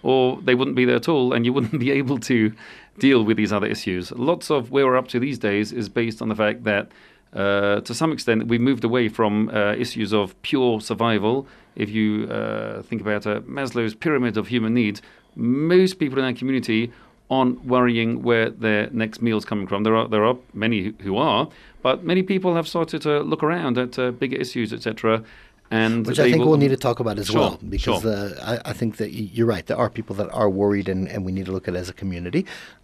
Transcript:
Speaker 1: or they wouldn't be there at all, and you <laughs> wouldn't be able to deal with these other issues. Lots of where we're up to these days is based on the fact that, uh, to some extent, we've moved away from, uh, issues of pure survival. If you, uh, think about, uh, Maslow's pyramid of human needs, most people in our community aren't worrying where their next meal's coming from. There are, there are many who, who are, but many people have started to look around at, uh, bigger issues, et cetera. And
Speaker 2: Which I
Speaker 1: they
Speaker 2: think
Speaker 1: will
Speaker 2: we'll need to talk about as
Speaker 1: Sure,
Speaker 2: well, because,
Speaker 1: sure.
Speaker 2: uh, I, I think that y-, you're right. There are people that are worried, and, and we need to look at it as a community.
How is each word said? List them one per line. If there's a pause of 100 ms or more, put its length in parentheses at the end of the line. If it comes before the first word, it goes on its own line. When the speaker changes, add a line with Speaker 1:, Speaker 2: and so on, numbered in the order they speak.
Speaker 1:
or
they
wouldn't
be
there
at
all,
and
you
<laughs>
wouldn't
be
able
to (440)
deal
with
these
other
issues.
Lots
of
where
we're
up
to
these
days
is
based
on
the
fact
that, (420)
uh,
to
some
extent,
we've
moved
away
from,
uh,
issues
of
pure
survival. (300)
If
you,
uh,
think
about,
uh,
Maslow's
pyramid
of
human
needs, (340)
most
people
in
our
community (380)
aren't
worrying
where
their
next
meal's
coming
from.
There
are,
there
are (180)
many
who,
who
are, (340)
but
many
people
have
started
to
look
around
at,
uh,
bigger
issues,
et
cetera. (480)
And
Speaker 2:
Which
I
Speaker 1:
they
Speaker 2:
think
Speaker 1:
will
Speaker 2:
we'll
need
to
talk
about
as
Speaker 1:
Sure,
Speaker 2:
well, (100)
because,
Speaker 1:
sure.
Speaker 2:
uh,
I,
I
think
that
y-,
you're
right.
There
are
people
that
are
worried,
and,
and
we
need
to
look
at
it
as
a
community. (360)